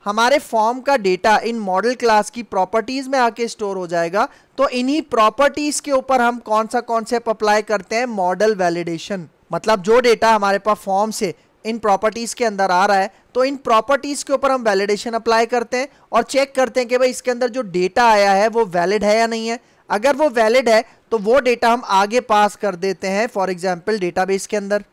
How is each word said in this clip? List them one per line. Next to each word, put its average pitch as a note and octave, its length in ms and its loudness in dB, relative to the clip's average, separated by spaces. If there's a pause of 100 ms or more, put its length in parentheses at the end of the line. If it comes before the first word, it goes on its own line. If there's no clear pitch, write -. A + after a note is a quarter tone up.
हमारे A3+ 340 2
फॉर्म A#3 420 -2
का C#4 160 0
डेटा G3+ 420 2
इन A#3 180 -4
मॉडल G3+ 380 0
क्लास G#3+ 340 2
की A#3+ 140 -12
प्रॉपर्टीज A3+ 640 -4
में C4+ 120 -2
आके A#3 280 0
स्टोर G3+ 300 -8
हो F#3 100 -8
जाएगा E3+ 400 -2 (300)
तो C4+ 120 2
इन्हीं C4 340 -2
प्रॉपर्टीज C#4 760 0
के D4 120 -6
ऊपर C4 300 2
हम A#3+ 180 2
कौन G#3+ 280 -2
सा A#3+ 140 -2
कॉन्सेप्ट A#3 480 -4
अप्लाई G#3 320 2
करते G3+ 340 -4
हैं? A#3+ 100 0
मॉडल G3+ 500 0
वैलिडेशन। E3+ 720 -4 (240)
मतलब G3 300 -2
जो A3 180 4
डेटा A3+ 320 2
हमारे G3+ 280 2
पास G#3 180 -2
फॉर्म G3 340 -2
से F#3 220 -6 (320)
इन A3+ 140 -6
प्रॉपर्टीज G#3+ 540 -2
के A#3+ 120 -2
अंदर G3 260 0
आ F3+ 140 2
रहा G3+ 120 2
है G3 140 -2 (240)
तो B3+ 80 0
इन C4+ 160 -2
प्रॉपर्टीज C4+ 640 0
के D4 100 -2
ऊपर C4+ 180 0
हम C4 120 -2
वैलिडेशन G#3 500 0
अप्लाई A3+ 340 0
करते A#3+ 300 -2
हैं C4 100 -4 (240)
और A3+ 140 2
चेक C4+ 300 -2
करते B3+ 240 0
हैं B3 100 -4
कि B3 80 0
भाई B3+ 120 2
इसके B3 220 -6
अंदर B3 180 -2
जो B3+ 200 -6
डेटा F3+ 380 0
आया G3+ 240 4
है G3 160 4
वो A3+ 200 2
वैलिड F3+ 360 -2
है G#3 140 2
या A3+ 100 2
नहीं A3+ 200 -6
है। A#3 120 -6 (300)
अगर A3+ 260 0
वो D4+ 160 2
वैलिड A#3 380 2
है G#3+ 140 4 (280)
तो A3+ 80 0
वो A3 220 4
डेटा A#3+ 300 2
हम A#3+ 120 0 (100)
आगे G#3 320 2
पास G#3 300 2
कर G3 220 -4
देते F#3+ 320 -4
हैं G3+ 200 0
for F#3+ 200 -2
example F#3 500 -4
डेटाबेस F#3 480 -2
के G#3+ 100 -4
अंदर G3+ 360 -2